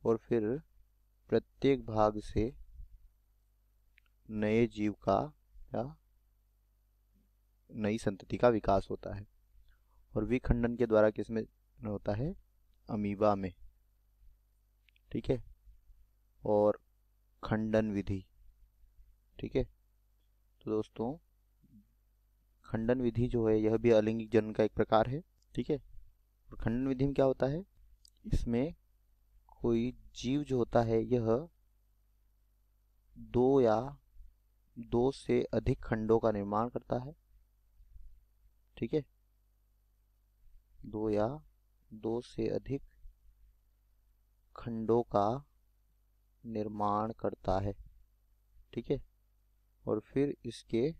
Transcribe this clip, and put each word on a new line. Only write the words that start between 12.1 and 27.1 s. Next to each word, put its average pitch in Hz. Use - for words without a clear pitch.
है? 139
अमीबा 104
में, 95
ठीक 117
है। 127
और 104
खंडन 110
विधि, 98
ठीक -
है। 127
तो -
दोस्तों, 110
खंडन 120
विधि 120
जो 117
है, 110
यह 107
भी 117
अलिंगिक 110
जनन 107
का 110
एक 104
प्रकार 113
है, 143
ठीक 123
है। 147
और -
खंडन 120
विधि 131
में 139